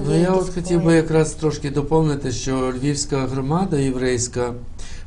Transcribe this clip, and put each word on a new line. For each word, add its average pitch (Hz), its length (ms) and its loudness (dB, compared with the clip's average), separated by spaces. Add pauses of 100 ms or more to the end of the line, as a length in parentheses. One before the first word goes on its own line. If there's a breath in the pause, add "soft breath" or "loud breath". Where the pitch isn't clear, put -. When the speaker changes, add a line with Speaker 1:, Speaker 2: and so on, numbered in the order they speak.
Speaker 1:
Ну, 147 60 2
Speaker 2:
є 160 80 4
Speaker 1:
я 180 80 4
Speaker 2:
якісь 185 200 2
Speaker 1:
от - 60 -6
хотів 175 220 0
би 165 60 2
Speaker 2:
впливи? 170 140 6
Speaker 1:
якраз 160 380 2
трошки 147 360 -2
доповнити, 143 640 2
що 131 400 -2
львівська 139 540 -2
громада 147 500 0
єврейська 127 800 0 (520 loud breath)